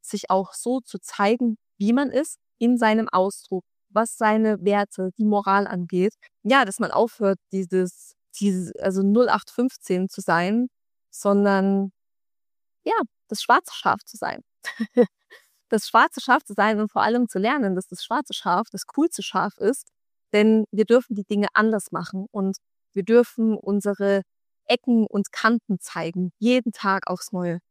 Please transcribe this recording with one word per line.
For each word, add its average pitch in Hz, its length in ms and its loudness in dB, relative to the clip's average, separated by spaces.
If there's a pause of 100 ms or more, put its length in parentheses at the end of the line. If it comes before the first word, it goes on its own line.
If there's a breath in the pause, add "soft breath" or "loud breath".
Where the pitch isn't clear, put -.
sich - 280 -10
auch 190 240 0
so 254 260 -4
zu - 180 -16
zeigen, 226 580 0 (220)
wie 202 140 0
man 269 180 0
ist, - 280 -4 (200)
in 240 180 2
seinem 226 320 2
Ausdruck, 185 560 -2 (260)
was 220 260 -2
seine 214 480 2
Werte, 202 540 -2
die 220 60 0
Moral 202 420 2
angeht. 180 480 -2 (280 soft breath)
Ja, 254 220 4
dass 202 160 -6
man 185 100 -2
aufhört, 196 480 0 (140)
dieses, 185 640 -4 (260)
dieses, 185 360 -2
also 190 260 0
null 214 260 4
acht - 220 0
fünfzehn 190 580 -2
zu - 120 -12
sein, 190 480 0 (420)
sondern, 196 840 2 (920)
ja, 440 100 0 (340)
das - 140 -8
schwarze - 320 2
Schaf 170 300 -2
zu - 120 -20
sein. - 240 -8 (240)
<laughs> - 460 0 (600 soft breath)
Das 214 180 -2
schwarze 254 320 2
Schaf 269 240 2
zu 202 100 -16
sein 214 260 2
und 214 120 -2
vor - 100 0
allem 233 260 2
zu - 100 -6
lernen, 214 360 0
dass 185 140 -6
das - 160 -14
schwarze 254 300 -6
Schaf 190 380 -2
das - 140 -12
coolste 285 360 -2
Schaf 185 360 -4
ist. - 300 -2 (440)
Denn 214 400 4
wir 208 120 0
dürfen 240 320 2
die 202 80 -8
Dinge 208 300 -2
anders 214 380 0
machen 180 380 -8
und 196 280 -4 (360)
wir 196 100 -4
dürfen 226 520 2
unsere 196 680 -2 (440)
Ecken 233 400 2
und - 260 -4
Kanten 220 480 -2
zeigen, 170 580 -6
jeden 240 340 0
Tag 196 360 -4
aufs - 240 -8
Neue. 175 280 -4 (100)